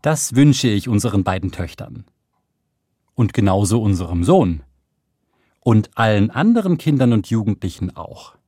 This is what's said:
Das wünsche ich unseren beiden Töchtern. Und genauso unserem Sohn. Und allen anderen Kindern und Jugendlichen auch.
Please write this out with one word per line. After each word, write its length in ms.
Das 340
wünsche 320
ich 220
unseren 340
beiden 280
Töchtern. 540
Und 180
genauso 480
unserem 420
Sohn. 400
Und 360
allen 320
anderen 480
Kindern 360
und 160
Jugendlichen 680
auch. 400